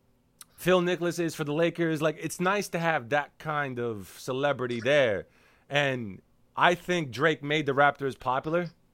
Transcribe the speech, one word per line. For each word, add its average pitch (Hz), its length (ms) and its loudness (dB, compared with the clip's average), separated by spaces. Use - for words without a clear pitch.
Phil 180 280 2
Nicholas 175 360 -2
is 165 160 -2
for 156 100 -6
the 147 100 -4
Lakers. 165 480 0
Like, 156 180 0
it's 160 180 -6
nice 190 300 0
to 175 100 -4
have 160 300 0
that 143 300 -2
kind 143 400 -4
of 110 400 -6
celebrity 127 640 -2
there. 120 440 4
And 131 500 -2
I 170 200 6
think 175 360 -2
Drake 139 320 0
made 147 220 0
the 139 80 0
Raptors 139 460 2
popular 156 500 -2